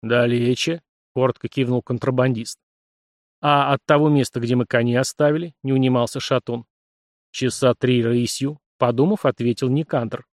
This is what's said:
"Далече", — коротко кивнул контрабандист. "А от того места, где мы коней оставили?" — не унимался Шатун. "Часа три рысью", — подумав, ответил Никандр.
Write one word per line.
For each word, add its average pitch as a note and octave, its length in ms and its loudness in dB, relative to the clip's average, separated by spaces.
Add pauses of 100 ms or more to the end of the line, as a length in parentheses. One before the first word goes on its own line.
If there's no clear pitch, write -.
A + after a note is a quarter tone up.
"Далече", — A#2+ 800 0 (320)
коротко B2+ 320 -2
кивнул B2 340 -2
контрабандист. B2 760 -2 (800)
"А C#3+ 320 2
от C3 120 -4
того D3+ 240 4
места, C#3 300 2
где A#2+ 160 0
мы B2 100 0
коней A#2+ 340 0
оставили?" — D3+ 640 -2
не C3+ 100 -2
унимался B2+ 460 0
Шатун. A#2+ 460 -4 (680)
"Часа B2 420 0
три B2 300 0
рысью", — A#2+ 560 -2 (180)
подумав, C3 480 0
ответил A#2+ 440 -2
Никандр. C3 580 -4 (100)